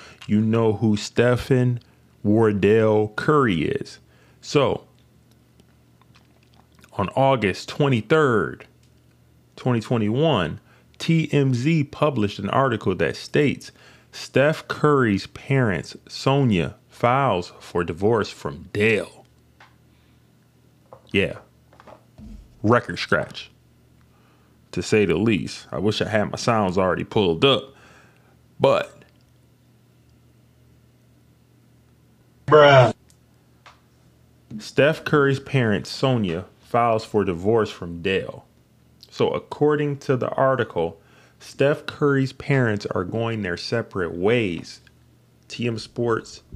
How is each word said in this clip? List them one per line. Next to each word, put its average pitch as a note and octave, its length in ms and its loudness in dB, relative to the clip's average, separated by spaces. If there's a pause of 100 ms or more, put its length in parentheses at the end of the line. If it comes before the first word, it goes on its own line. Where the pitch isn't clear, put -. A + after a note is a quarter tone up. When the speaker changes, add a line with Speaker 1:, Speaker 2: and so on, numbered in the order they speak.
(280)
Speaker 1:
you G#2+ 120 2
know A2 340 2
who G#2+ 220 0
Stephen B2 840 0 (420)
Wardell G#2+ 920 4
Curry B2 460 2
is. - 360 -6 (420)
So, B2+ 440 -2 (2000)
on G2 240 -4
August C3 520 0
twenty-third, B2+ 1000 0 (880)
twenty A#2+ 240 -2
twenty-one, A2 800 -2 (380)
T D#3+ 340 0
M C#3 200 2
Z C#3+ 320 0
published B2+ 540 -2
an G2+ 120 -6
article A#2 440 0
that D2+ 220 -2
states - 560 -2 (400)
Steph - 560 0
Curry's B2+ 580 2
parents, A2+ 720 -2 (120)
Sonia, A#2+ 680 0 (120)
files A#2+ 720 0
for - 240 -4
divorce F#2+ 480 0
from D2+ 420 -12
Dale. G2+ 440 -2 (2000)
Yeah. F#2+ 260 -2 (1200)
Record A2 380 2
scratch, - 500 -4 (1200)
to F2+ 100 -6
say G#2 260 2
the D#2+ 100 0
least. G2+ 560 -2
I B1+ 60 -8
wish G#2 220 -2
I G#2 80 -2
had G#2+ 220 -2
my - 60 -6
sounds G2+ 420 0
already F#2 240 0
pulled F#2+ 420 0
up, C3 300 0 (840)
but B2 440 0 (3500)
Speaker 2:
Bruh. C#3+ 480 8 (1600)
Speaker 1:
Steph C#3+ 460 0
Curry's C#3 360 2
parents, A2+ 500 0
Sonia, G2+ 540 -2 (160)
files A#2 440 0
for G#2 200 0
divorce G2+ 460 0
from E2+ 320 -12
Dale. F#2+ 420 -4 (640)
So - 220 -2
according D3 680 -2
to C3+ 180 -2
the A2 140 -6
article, A#2 720 -2 (400)
Steph D3 460 -2
Curry's C3+ 460 -2
parents A#2+ 540 -2
are F#2+ 180 -4
going A2 380 -6
their F2 140 -4
separate F#2+ 580 -6
ways. G2 640 -2 (680)
T A#2 180 -8
M A#2 100 -4
Sports, - 680 -6 (120)